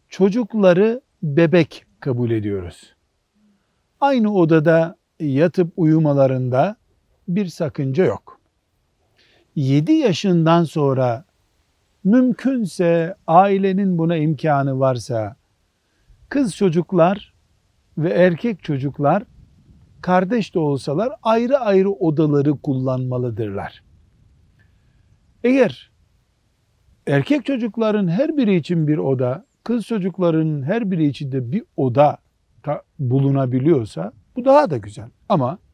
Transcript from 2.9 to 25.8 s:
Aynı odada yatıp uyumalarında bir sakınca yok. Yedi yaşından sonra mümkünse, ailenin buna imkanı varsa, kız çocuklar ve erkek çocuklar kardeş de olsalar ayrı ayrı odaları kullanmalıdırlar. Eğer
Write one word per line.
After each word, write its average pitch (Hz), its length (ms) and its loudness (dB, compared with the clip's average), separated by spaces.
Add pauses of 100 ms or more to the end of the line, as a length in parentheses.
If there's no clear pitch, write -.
Aynı 247 340 2
odada 165 600 4 (240)
yatıp 165 560 0
uyumalarında 143 1000 2 (520)
bir 196 180 -2
sakınca 147 580 -4
yok. - 360 -4 (1160)
Yedi 147 360 2
yaşından 170 720 2
sonra 131 600 -2 (800)
mümkünse, 190 1120 0 (120)
ailenin 196 720 2
buna 165 180 0
imkanı 143 640 -2
varsa, 123 580 -2 (920)
kız 262 280 -2
çocuklar 180 800 0 (640)
ve 160 120 -2
erkek 185 520 0
çocuklar 143 600 -2 (760)
kardeş 185 540 -2
de 185 40 -2
olsalar 156 540 -2 (100)
ayrı 233 360 0
ayrı 202 320 2
odaları 151 680 0
kullanmalıdırlar. 123 1300 -6 (1600)
Eğer 247 460 0 (1160)